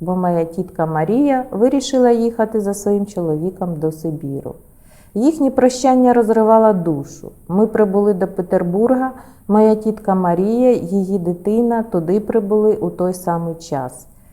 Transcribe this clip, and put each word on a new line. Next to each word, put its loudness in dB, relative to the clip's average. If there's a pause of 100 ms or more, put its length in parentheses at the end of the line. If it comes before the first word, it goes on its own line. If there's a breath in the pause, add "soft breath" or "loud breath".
бо -4
моя 0
тітка -6
Марія 0
вирішила 2
їхати 0
за -4
своїм -2
чоловіком -4
до -2
Сибіру. -8 (600 soft breath)
Їхнє 0
прощання 4
розривало 4
душу. -4 (180)
Ми 2
прибули 2
до -2
Петербурга, 0 (380 loud breath)
моя 4
тітка -2
Марія, 2
її -2
дитина -2
туди -2
прибули 0
у -4
той -4
самий -4
час. -10 (260 soft breath)